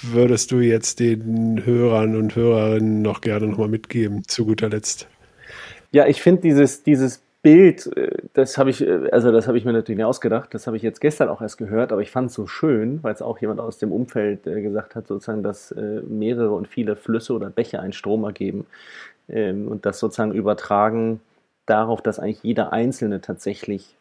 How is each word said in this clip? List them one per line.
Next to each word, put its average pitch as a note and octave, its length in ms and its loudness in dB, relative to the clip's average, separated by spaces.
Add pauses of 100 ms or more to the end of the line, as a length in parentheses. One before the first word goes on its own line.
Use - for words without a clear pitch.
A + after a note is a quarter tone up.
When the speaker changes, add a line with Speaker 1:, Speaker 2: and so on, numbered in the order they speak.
Speaker 1:
würdest A#2+ 500 2
du B2 80 2
jetzt A2+ 400 0
den A2+ 680 0
Hörern A2+ 500 2
und A2 200 -2
Hörerinnen A2 680 2
noch G2+ 180 -2
gerne G#2+ 280 -2
noch G2 100 -4
mal G#2+ 100 0
mitgeben, G#2+ 600 -4
zu - 160 -4
guter A2 240 0
Letzt? - 400 -8 (840)
Speaker 2:
Ja, C#3+ 160 6
ich - 160 2
finde F#3 200 6
dieses, C#3+ 420 4
dieses C3 380 2 (200)
Bild, E3+ 440 8 (100)
äh, - 140 -2 (240)
das C3 240 2
habe C3+ 120 4
ich, A#2 120 -4
äh, E2+ 280 0
also A#2+ 220 4
das A2+ 160 4
habe A#2+ 100 2
ich G#2+ 60 -2
mir B2 80 0
natürlich A2 240 -2
nicht A2 100 -2
ausgedacht, A#2+ 480 -2
das - 140 -14
habe A2 80 -4
ich A2 60 -10
jetzt A2 180 -6
gestern D3 280 0
auch - 140 -6
erst G#2+ 160 -10
gehört, A2 320 -2
aber G#2 120 0
ich G2+ 80 -8
fand's B2+ 240 -4
so G#2 120 -8
schön, C3+ 560 -2
weil's A2 200 -6
auch A2+ 180 -6
jemand G#2+ 180 -4
aus A2+ 200 -10
dem G#2+ 120 -4
Umfeld, G#2 560 -4
äh, G2+ 160 -4
gesagt G#2 320 -6
hat, A2 140 -12
sozusagen, G#2 340 -6
dass, G2+ 300 -8
äh, G#2+ 360 -8
mehrere A2 440 -2
und G2 160 -4
viele G#2+ 260 -4
Flüsse A#2 380 -4
oder G2+ 180 -6
Bäche - 300 -4
einen G2 120 -8
Strom G#2+ 320 -4
ergeben, G2 420 -6 (600)
ähm, G#2 400 -4
und G#2 180 -8
das G2 120 -4
sozusagen G#2+ 340 -4
übertragen G#2+ 880 0 (460)
darauf, A2 340 0
dass A2 200 -4
eigentlich A2 240 -8
jeder A2+ 280 -2
Einzelne A2+ 480 -2
tatsächlich - 800 -10